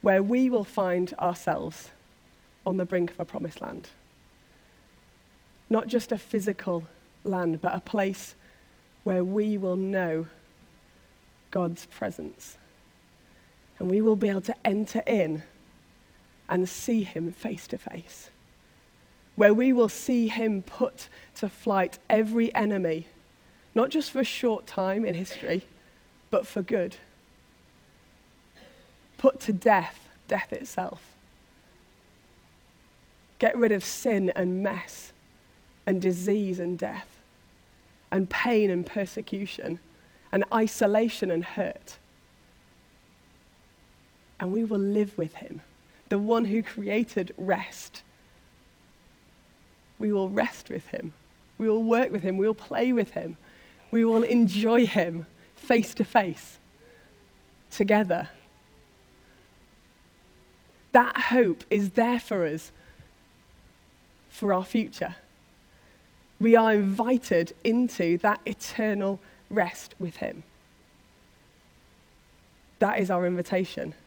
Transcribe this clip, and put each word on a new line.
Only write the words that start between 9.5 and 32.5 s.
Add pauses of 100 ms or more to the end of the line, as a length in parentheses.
will
know (1200)
God's
presence. (1200)
And
we
will
be
able
to (100)
enter
in (1040)
and
see
him
face
to
face, (1040)
where
we
will
see
him
put (280)
to
flight (100)
every
enemy, (720)
not
just
for
a
short
time
in
history, (640)
but
for
good. (2250)
Put
to
death, (180)
death
itself. (2250)